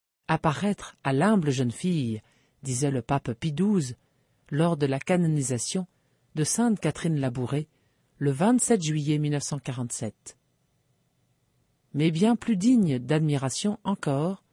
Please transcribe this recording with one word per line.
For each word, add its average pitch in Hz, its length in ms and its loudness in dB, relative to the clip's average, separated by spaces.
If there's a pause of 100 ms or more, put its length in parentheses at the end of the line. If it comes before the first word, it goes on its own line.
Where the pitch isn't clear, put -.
(280)
apparaître 160 760 -2
à 139 80 0
l'humble 165 380 4
jeune 123 220 0
fille, 127 500 -2 (400)
disait 135 300 -2
le 131 100 -2
pape 139 320 -2
Pie 160 180 -4
douze 170 440 0 (560)
lors 165 260 0
de 143 80 0
la 135 140 0
canonisation 160 880 0 (480)
de 151 80 0
sainte 226 360 0
Catherine 156 400 -2
Labourée 131 480 -2 (500)
le 139 140 0
vingt-sept 208 520 2
juillet 151 340 0
mille 147 140 0
neuf 143 120 -2
cent 143 160 -6
quarante-sept. 120 800 -8 (1600)
Mais 160 160 2
bien 214 240 2
plus 220 220 -2
digne 185 420 4
d'admiration 147 840 0
encore 170 680 -2